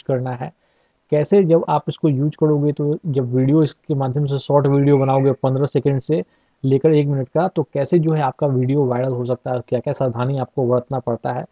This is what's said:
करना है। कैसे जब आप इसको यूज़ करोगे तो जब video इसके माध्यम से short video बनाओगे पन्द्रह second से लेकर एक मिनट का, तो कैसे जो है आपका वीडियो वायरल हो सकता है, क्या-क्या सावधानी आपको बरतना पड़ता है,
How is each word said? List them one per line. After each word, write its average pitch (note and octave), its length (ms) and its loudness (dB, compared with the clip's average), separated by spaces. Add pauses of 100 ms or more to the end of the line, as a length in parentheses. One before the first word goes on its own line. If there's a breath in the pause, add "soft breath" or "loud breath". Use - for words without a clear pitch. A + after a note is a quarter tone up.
करना B2+ 240 -2
है। B2+ 220 -10 (580)
कैसे D3+ 340 4
जब E3 240 4
आप D3+ 200 0
इसको D#3+ 200 -2
यूज़ D3 320 0
करोगे D3 320 2
तो D3 340 -2
जब B2+ 280 -2
video C3+ 280 4
इसके - 320 -4
माध्यम C3+ 320 -2
से C#3 120 -4
short C#3+ 280 2
video C#3 320 4
बनाओगे C3+ 340 2
पन्द्रह C3+ 340 -2
second C#3 340 -2
से E3 240 -2 (400)
लेकर C3+ 280 2
एक D3 140 4
मिनट C#3 220 -2
का, F3 200 -2
तो E3 140 -2
कैसे C#3 360 -2
जो D#3+ 140 2
है D#3 100 0
आपका C#3 240 -2
वीडियो C3+ 380 0
वायरल B2+ 280 -2
हो B2 120 -4
सकता B2 280 -4
है, B2 160 -4
क्या-क्या B2+ 240 -2
सावधानी B2+ 460 -2
आपको C3 280 -4
बरतना B2 320 -2
पड़ता A#2+ 340 -6
है, B2 200 -8